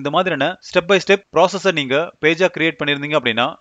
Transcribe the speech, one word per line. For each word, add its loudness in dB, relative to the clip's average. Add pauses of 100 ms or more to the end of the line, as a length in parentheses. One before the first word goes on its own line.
இந்த -6
மாதிரியான -2 (180)
ஸ்டெப் 0
by 4
ஸ்டெப் 2 (120)
ப்ராசஸை 2
நீங்க 0 (280)
பேஜா 2
கிரியேட் -2
பண்ணிருந்தீங்க -2
அப்படின்னா, 0 (120)